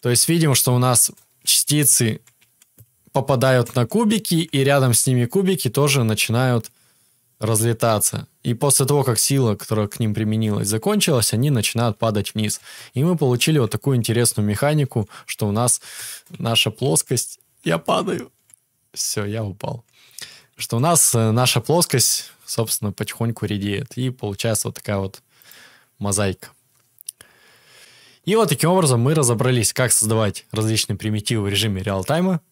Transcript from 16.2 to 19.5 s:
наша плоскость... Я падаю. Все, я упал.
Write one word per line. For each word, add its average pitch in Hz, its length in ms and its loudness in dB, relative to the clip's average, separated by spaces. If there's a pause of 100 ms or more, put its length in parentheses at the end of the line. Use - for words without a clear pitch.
наша 113 420 0
плоскость... - 680 -4 (240)
Я 160 140 0
падаю. - 540 -4 (640)
Все, - 320 -6
я 107 180 -4
упал. 104 400 -8 (720)